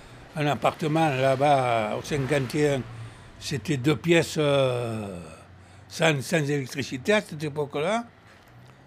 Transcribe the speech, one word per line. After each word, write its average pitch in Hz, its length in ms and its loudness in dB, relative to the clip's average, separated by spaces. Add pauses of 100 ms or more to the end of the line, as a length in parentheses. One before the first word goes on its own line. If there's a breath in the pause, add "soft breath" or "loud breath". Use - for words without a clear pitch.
(360 loud breath)
un 147 100 0
appartement 151 600 2
là-bas 131 880 2
au 123 60 -6
cinquante 135 520 -2
et 147 200 2
un. 127 80 -2 (580 loud breath)
C'était - 360 -4
deux 131 200 2
pièces, 165 420 2
euh, 123 800 0 (680 loud breath)
sans, 160 340 0
sans 151 260 -2
électricité 143 680 -2
à 214 60 4
cette 165 220 -10
époque-là. 151 600 -4 (840 soft breath)